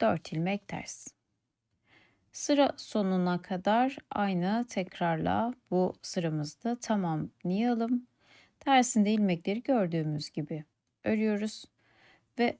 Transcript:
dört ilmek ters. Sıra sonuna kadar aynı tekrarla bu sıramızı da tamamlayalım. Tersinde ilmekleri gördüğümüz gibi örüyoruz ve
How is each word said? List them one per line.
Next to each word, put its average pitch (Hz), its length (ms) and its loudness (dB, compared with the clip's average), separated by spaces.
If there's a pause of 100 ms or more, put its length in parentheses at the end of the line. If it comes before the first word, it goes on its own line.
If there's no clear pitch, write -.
dört 208 320 0
ilmek 180 340 -2
ters. - 400 -12 (1200)
Sıra 285 460 2
sonuna 185 640 0
kadar 220 560 0 (140)
aynı 202 580 0
tekrarla 180 840 0 (180)
bu 180 300 2
sıramızı 156 600 -4
da 240 160 -2
tamamlayalım. 220 1300 -2 (520)
Tersinde 247 520 4
ilmekleri 202 520 0
gördüğümüz 165 680 0
gibi 156 340 -6 (400)
örüyoruz 214 600 -2 (760)
ve - 200 2